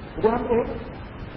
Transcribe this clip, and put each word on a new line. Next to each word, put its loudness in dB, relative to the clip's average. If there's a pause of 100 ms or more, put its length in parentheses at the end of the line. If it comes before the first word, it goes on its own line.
(140)
උදාහරණයක් 2 (360)